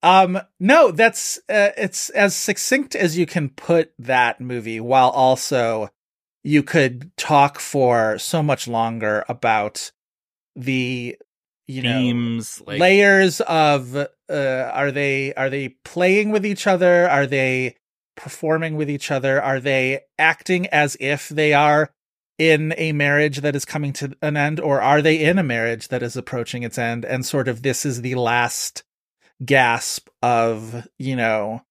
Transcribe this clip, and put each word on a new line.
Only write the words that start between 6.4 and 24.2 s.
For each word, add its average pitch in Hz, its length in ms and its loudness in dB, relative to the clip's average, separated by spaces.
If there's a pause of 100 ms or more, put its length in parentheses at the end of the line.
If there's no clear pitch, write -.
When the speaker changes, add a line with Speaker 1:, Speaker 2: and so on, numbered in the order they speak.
Speaker 1:
you 147 180 2
could 135 560 0
talk 143 400 2
for 117 640 0
so 160 240 -2
much 147 240 -2
longer 113 600 -2
about 110 640 -2 (640)
the, 127 640 -4 (480)
you 131 160 -10
know, 123 160 -2
Speaker 2:
Themes, 120 720 -4
like 104 120 -6
Speaker 1:
layers 190 600 4
of, 147 540 0
uh, 143 100 -2 (260)
are 135 600 -2
they, 135 420 -2
are 135 160 -2
they 135 200 -6 (140)
playing 190 460 0
with 208 160 0
each 202 220 -4
other? 175 420 4
Are 143 160 2
they 131 500 -2 (400)
performing 160 600 -4
with 151 160 -4
each 139 180 -6
other? 135 320 0
Are 135 180 -2
they 135 420 0 (180)
acting 175 480 0
as 151 320 0
if 143 300 -6
they 151 220 0
are 147 380 4 (480)
in 156 400 2
a 160 140 -4
marriage 147 460 2
that 147 180 -2
is 139 100 -4
coming 147 280 -6
to 139 280 -8